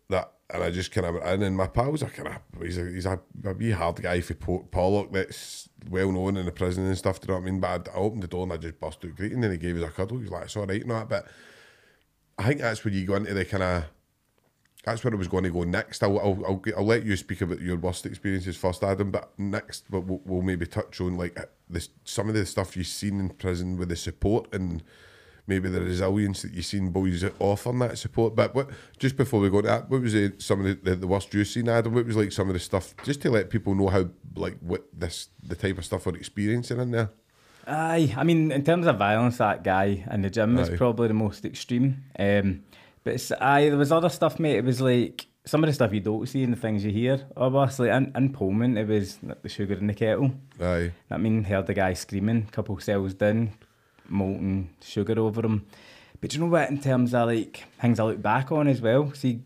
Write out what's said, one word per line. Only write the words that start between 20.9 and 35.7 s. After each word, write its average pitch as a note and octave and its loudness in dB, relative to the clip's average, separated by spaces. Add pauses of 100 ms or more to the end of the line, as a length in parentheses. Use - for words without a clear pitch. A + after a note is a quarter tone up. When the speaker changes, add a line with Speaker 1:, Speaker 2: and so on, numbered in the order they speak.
Speaker 1:
on, F2+ -2
like, F2 -6 (280)
this, E2+ -8 (140)
some G#2+ -4
of A2 0
the G2+ 2
stuff - -4
you've F2+ -2
seen G2+ -2
in F#2 -2
prison F2+ -4
with F2+ -4
the F2 -4
support - -2
and F2 -4 (640)
maybe F#2+ 0
the F#2 -2
resilience F#2+ 0
that F2 -12
you've F2 -6
seen F#2+ -2
boys F#2 0 (160)
offering G#2 0
that A#2+ -2
support. A2+ 0
But A2 2
what, C3+ -2 (300)
just C3+ 0
before A#2 2
we G2 6
go G2+ 4
to G#2 0
that, A2 0
what C3 2
was A2+ 0
the, G2+ 4
some G2+ 0
of - 2 (180)
the, F#2 2
the, F#2 2
the F#2 -4
worst F#2+ 0
you've G#2 4
seen, A#2 -2
Adam? A#2 4
What A#2+ 2
was, A2+ -2
like, G#2 2
some F#2+ 0
of F#2+ 2
the F2+ -2
stuff, - -4 (100)
just C#3+ -4
to E3 2
let G#2 2
people G#2 0
know G2 4
how, F#2+ 2 (260)
like, F2+ -6
what F2 -6
this, E2 -8 (120)
the - -10
type F#2+ -2